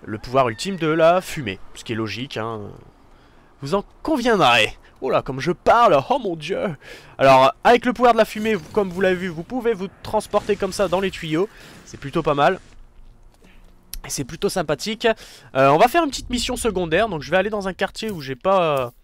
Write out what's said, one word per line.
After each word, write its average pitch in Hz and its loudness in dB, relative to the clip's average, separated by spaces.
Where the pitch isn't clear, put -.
le 107 -10
pouvoir 127 0
ultime 180 -6
de 160 -2
la 165 4
fumée, 110 -8
ce - -20
qui 120 -8
est - -4
logique, 110 -8
hein. 110 -8
Vous 139 -6
en 196 0
conviendrez. 190 2
Oh 131 -6
là, 131 2
comme 135 -8
je 139 -4
parle, 208 4
oh 269 0
mon 196 -6
dieu. 165 -6
Alors, 131 8
avec 240 6
le 240 0
pouvoir 240 4
de 226 2
la 214 6
fumée, 214 -2
vous, 165 -6
comme 202 0
vous 175 -4
l'avez 185 2
vu, 180 -6
vous 165 -8
pouvez 233 -4
vous 190 -6
transporter 208 -2
comme 196 -4
ça 190 -2
dans 175 -2
les 196 -2
tuyaux. 170 -4
C'est - -20
plutôt 139 -4
pas 147 0
mal. 160 2
Et - -16
c'est - -6
plutôt 160 -6
sympathique. 190 -4
Euh, 135 6
on 147 4
va 214 6
faire 339 2
une 285 -2
petite - -10
mission 247 -4
secondaire. 185 0
Donc 160 -6
je 131 -8
vais 180 2
aller 196 0
dans 202 -4
un 185 -6
quartier 214 -6
où 170 -8
j'ai 131 -8
pas 151 0